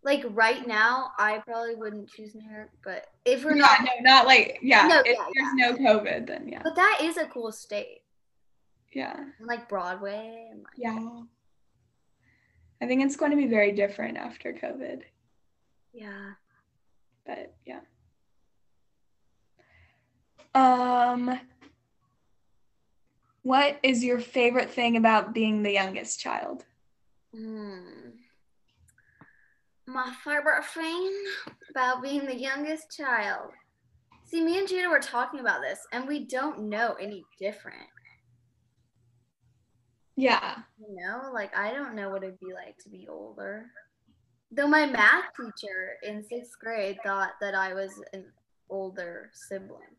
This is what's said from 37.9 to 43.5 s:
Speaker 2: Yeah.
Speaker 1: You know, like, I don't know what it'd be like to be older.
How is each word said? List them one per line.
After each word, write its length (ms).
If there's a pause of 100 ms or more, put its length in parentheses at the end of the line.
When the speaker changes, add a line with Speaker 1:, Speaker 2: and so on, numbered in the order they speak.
Speaker 2:
Yeah. 400 (220)
Speaker 1:
You 180
know, 360
like, 240
I 160
don't 220
know 160
what 120
it'd 180
be 120
like 300
to 80
be 180
older. 580 (840)